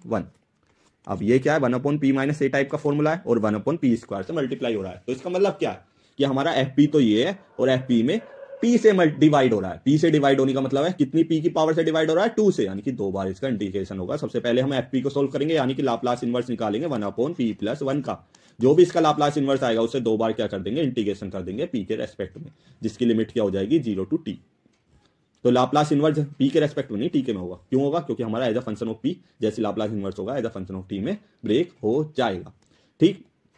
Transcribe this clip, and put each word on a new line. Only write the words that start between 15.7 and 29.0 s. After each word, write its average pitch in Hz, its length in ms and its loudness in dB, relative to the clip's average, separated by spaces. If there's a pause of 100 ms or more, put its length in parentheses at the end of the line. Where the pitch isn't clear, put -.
कि 151 60 -4
लाप्लास 120 420 0
इनवर्स 120 260 -2
निकालेंगे 113 380 -2
वन 120 160 -4
upon 120 320 -2
p 113 200 -2
plus 117 260 -6
वन 139 200 -2
का। 113 220 -8 (360)
जो 131 160 6
भी 180 80 8
इसका 175 160 2
लाप्लास 147 380 2
इनवर्स 135 260 0
आएगा, 113 180 2
उसे 117 200 -2
दो 110 160 0
बार 113 160 0
क्या 107 140 -2
कर 101 120 -6
देंगे? 104 220 -4
इंटीग्रेशन 104 480 -2
कर 92 120 -8
देंगे 104 340 -6
p 101 100 -4
के 110 100 -4
रिस्पेक्ट - 420 -8
में, - 140 -16 (300)
जिसकी 110 240 -4
लिमिट 110 260 2
क्या 113 120 0
हो 98 80 0
जाएगी? 101 280 0
ज़ीरो 101 340 -4
to 151 140 -4
t। 101 80 -8 (1120)
तो 123 60 6
लाप्लास 127 400 2
इनवर्स 151 260 2 (240)
p 135 80 4
के 156 100 2
रिस्पेक्ट 147 320 -2
में 104 80 -6
नहीं, 151 120 -4
t 143 120 0
के 120 100 -4
में 95 60 -6
होगा। 90 160 -10 (140)
क्यों 131 120 2
होगा? 143 180 0
क्योंकि 123 240 -6
हमारा 113 240 -2
as 110 80 0
a 123 60 0
function 110 260 -6
of 110 140 -6